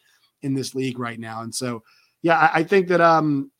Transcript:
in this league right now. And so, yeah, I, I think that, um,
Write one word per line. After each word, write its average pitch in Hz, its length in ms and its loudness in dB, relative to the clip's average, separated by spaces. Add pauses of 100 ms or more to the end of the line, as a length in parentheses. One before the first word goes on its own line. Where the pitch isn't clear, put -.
(420)
in 139 120 -4
this 131 200 -6
league 131 240 -6
right 117 220 -8
now. 113 220 -12
And 113 120 -12
so, 120 300 -8 (380)
yeah, 165 180 2
I, 160 200 4
I 165 40 2
think 185 240 2
that, 175 140 2
um, 156 580 2